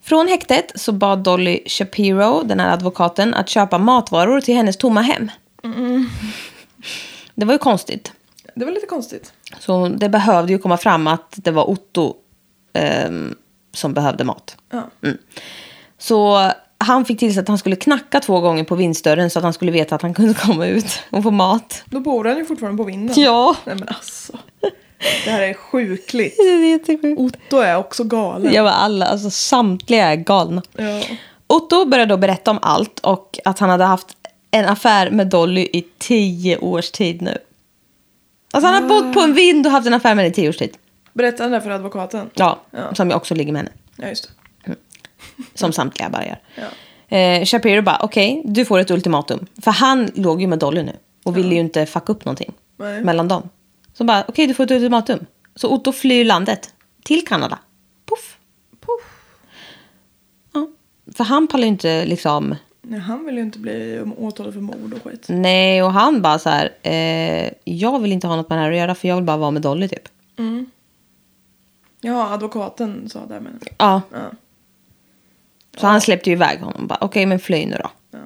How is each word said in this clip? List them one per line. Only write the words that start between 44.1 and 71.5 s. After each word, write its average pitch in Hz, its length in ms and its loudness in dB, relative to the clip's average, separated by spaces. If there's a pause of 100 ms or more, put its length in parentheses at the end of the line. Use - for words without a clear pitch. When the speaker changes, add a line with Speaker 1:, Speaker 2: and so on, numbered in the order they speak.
Speaker 2:
det. - 60 -20 (400)
Speaker 1:
Mm. - 80 -10 (760)
Som 165 180 -2
samtliga - 380 -6
bara - 160 -6
gör. - 120 -12 (160)
Speaker 2:
Ja. - 640 -10
Speaker 1:
Eh, 180 280 4
Shapiro 214 380 2
bara, 190 200 2
"Okej, 220 420 0
du 220 200 0
får 196 140 2
ett 185 120 0
ultimatum." 170 560 -2 (160)
För 226 80 4
han 247 440 2
låg 180 260 0
ju 190 60 0
med 165 120 0
Dolly 156 240 -2
nu - 140 -10 (260)
och 175 140 -4
ville 185 120 0
Speaker 2:
Ja. 175 60 2
Speaker 1:
ju 170 60 2
inte 160 260 -2
fucka - 260 -4
upp 214 120 -6
någonting - 280 -8 (240)
Speaker 2:
Nej. 208 280 -8
Speaker 1:
mellan 170 240 0
dem. 180 200 -4 (460)
Så 240 100 -4
bara, 208 240 2
"Okej, 302 180 0
du 262 80 0
får 262 100 2
ett 247 60 -2
ultimatum." 233 560 0 (300)
Så - 140 -4
Otto 269 220 0
flyr 247 320 2
landet 196 500 0 (280)
till 330 240 0
Kanada. 156 320 -4 (500)
Puff. - 280 -8 (440)
Speaker 2:
Puff. 480 240 -6 (1500)
Speaker 1:
Ja. 302 160 -4 (460)
För 240 100 -2
han 277 220 2
pallar 269 180 0
ju 226 40 2
inte 170 360 0
liksom 151 500 -2 (280)
Speaker 2:
Nej, 226 180 -12
han 233 260 -8
vill 262 100 -8
ju 233 60 -6
inte 214 160 -10
bli 226 440 -10 (160)
åtalad 214 360 -10
för 202 60 -12
mord 220 340 -12
och - 160 -14
skit. - 180 -18
Speaker 1:
Nej, 185 540 2
och 185 100 2
han 226 300 4
bara 156 160 2
så 160 120 -2
här, 151 220 0 (100)
"Eh, 165 680 -2 (140)
jag 208 340 -2
vill 208 140 -2
inte 185 140 -4
ha 170 100 -2
något 160 140 -6
med 165 80 -2
det 156 40 0
här 156 80 0
att 170 80 0
göra 180 160 -2
för 180 140 -4
jag 180 80 0
vill 180 80 -2
bara 156 120 0
vara 151 140 -2
med 151 120 -2
Dolly 160 260 -2
typ." - 200 -12 (300)
Speaker 2:
Mm. 233 320 -8 (1300)